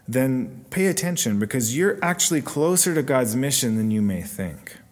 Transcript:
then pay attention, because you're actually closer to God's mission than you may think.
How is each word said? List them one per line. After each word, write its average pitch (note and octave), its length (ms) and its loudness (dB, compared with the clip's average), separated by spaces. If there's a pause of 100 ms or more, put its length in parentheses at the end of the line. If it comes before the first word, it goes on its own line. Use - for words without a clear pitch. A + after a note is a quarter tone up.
then B2+ 640 0
pay F#3+ 180 0
attention, E3 520 0
because A2+ 380 -2
you're F#3 260 2
actually E3+ 380 0
closer E3+ 520 0
to D#3 80 2
God's B2+ 340 2
mission C3 420 0
than A2 140 2
you G#2+ 100 2
may F#2+ 200 0
think. - 560 -10 (140)